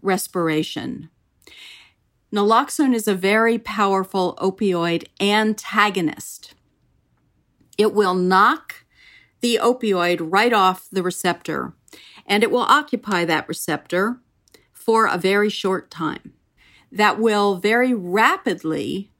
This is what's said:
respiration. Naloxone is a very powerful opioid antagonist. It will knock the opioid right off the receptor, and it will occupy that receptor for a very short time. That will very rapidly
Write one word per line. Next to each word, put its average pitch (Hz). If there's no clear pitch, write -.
respiration. 165
Naloxone 233
is 220
a 208
very 220
powerful 196
opioid 180
antagonist. 208
It 202
will 196
knock 190
the 240
opioid 190
right 196
off 185
the 185
receptor, 170
and 208
it 226
will 247
occupy 202
that 160
receptor 185
for 220
a -
very 202
short 190
time. -
That 208
will 208
very 226
rapidly 196